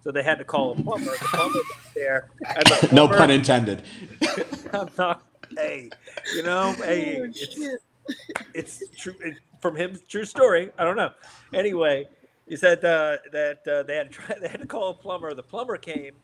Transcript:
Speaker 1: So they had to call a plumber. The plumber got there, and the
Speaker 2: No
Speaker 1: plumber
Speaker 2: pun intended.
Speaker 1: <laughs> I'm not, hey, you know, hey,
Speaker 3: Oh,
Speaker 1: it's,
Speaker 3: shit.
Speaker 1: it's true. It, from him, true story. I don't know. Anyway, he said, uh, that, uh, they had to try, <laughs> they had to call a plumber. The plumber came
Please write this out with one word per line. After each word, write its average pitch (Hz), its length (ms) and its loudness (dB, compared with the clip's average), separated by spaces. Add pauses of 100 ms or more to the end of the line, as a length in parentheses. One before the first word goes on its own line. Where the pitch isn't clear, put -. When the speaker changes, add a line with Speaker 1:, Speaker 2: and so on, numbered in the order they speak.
Speaker 1:
So 143 80 -6
they 139 100 -2
had 151 160 2
to 139 60 -12
call 135 280 -2
a - 100 -6
plumber. - 280 -4
The - 140 -6
plumber 1077 300 0
got - 400 -6
there, 135 360 -2 (160)
and 151 200 2
the - 260 6
Speaker 2:
No 147 160 10
Speaker 1:
plumber 147 100 4
Speaker 2:
pun 156 120 8
intended. 123 520 4 (460)
Speaker 1:
<laughs> - 440 -8
I'm 202 240 -4
not, 175 260 -2 (340)
hey, 147 340 -6 (440)
you 165 100 -4
know, 185 300 2
hey, 277 460 -2
Speaker 3:
Oh, 247 40 -4
Speaker 1:
it's, 233 140 -10 (160)
Speaker 3:
shit. 277 260 -8 (720)
Speaker 1:
it's - 280 -10 (160)
true. 185 220 -12
It, 165 140 -10 (260)
from 165 160 -2
him, 185 220 -6 (100)
true 214 160 -6
story. 196 540 4
I 175 60 0
don't 180 120 0
know. 185 140 0 (420)
Anyway, 165 540 0 (420)
he 160 60 -8
said, 170 300 4
uh, 156 320 2 (160)
that, 147 340 -4
uh, 147 160 -2
they 143 140 -6
had 143 160 -6
to - 20 -20
try, - 240 -10
<laughs> - 20 -14
they 180 80 -8
had - 120 -12
to - 80 -16
call 190 220 -4
a 175 40 -8
plumber. 170 400 -10
The 127 80 -16
plumber 247 360 -8
came 143 340 -10 (120)